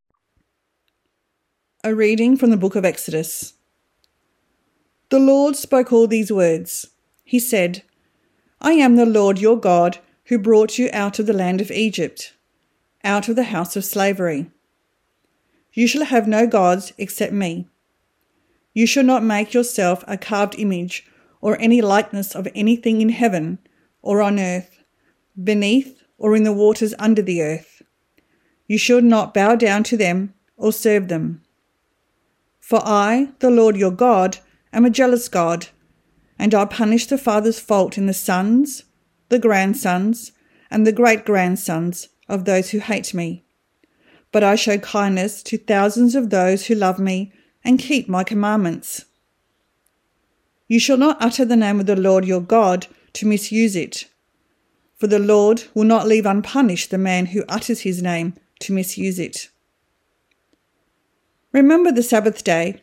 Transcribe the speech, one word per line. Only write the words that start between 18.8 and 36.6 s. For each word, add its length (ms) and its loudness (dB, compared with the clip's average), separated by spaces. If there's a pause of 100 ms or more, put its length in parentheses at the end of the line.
shall 160 2
not 220 4
make 280 -2
yourself 540 -2
a 100 -8
carved 400 -4
image 480 -6 (360)
or 200 -2
any 200 4
likeness 520 -2
of 220 -8
anything 460 0
in 80 2
heaven 500 -2 (440)
or 200 0
on 160 0
earth, 460 -8 (580)
beneath 580 0 (160)
or 200 0
in 80 2
the 80 0
waters 440 0
under 260 2
the 200 -2
earth. 400 -8 (840)
You 100 0
shall 240 4
not 320 2
bow 220 2
down 260 0
to 140 -2
them 380 -2 (220)
or 160 -2
serve 360 0
them. 340 -6 (1160)
For 240 0
I, 560 0
the 100 4
Lord 260 4
your 140 0
God, 480 2 (340)
am 120 4
a 60 4
jealous 380 0
God, 380 -2 (720)
and 160 0
I 120 2